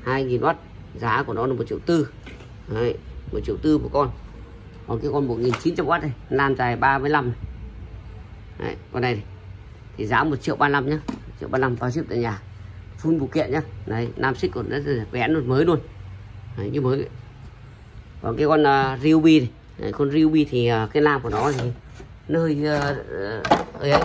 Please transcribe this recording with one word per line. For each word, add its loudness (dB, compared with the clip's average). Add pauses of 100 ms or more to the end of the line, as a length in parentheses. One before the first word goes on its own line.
Hai 0
nghìn 2
oát, 2 (380)
giá 0
của -6
nó 0
là 0
một -2
triệu -4
tư. 2 (600)
Đấy, 0 (340)
một -2
triệu -2
tư 6
một -2
con. 2 (760)
Còn -2
cái -2
con 2
một 0
nghìn 2 (100)
chín 2
trăm 0
oát 2
này, -4 (180)
lam 4
dài 0
ba 4
mươi 0
lăm 4
này. -4 (1200)
Đấy, -4 (160)
con -2
này, 0
này -6 (760)
thì -4
giá 4
một 0
triệu -2
ba 4
mươi 4
lăm 2
nhá, 0
một -10
triệu -10
ba 0
mươi 4
lăm 2
bao -2
ship -4
tại -2
nhà, -2 (640)
full 2
phụ -2
kiện 0
nhá. 2 (240)
Đấy, -2
lam 0
xích -2
còn -4
rất -2
là 0
bén 0
luôn, 2
mới 6
luôn. 4 (760)
Đấy, -6
như 0
mới. 2 (1120)
Còn -4
cái 4
con, 6
à, 4
Ryobi 8
này. 0 (280)
Đấy, -4
con 0
Ryobi 6
thì, 2
à, 2
cái 4
lam 4
của -4
nó 2
thì 0 (580)
nó 2
hơi, 2
à, 0 (260)
à, -4 (380)
hơi 2
ấy 6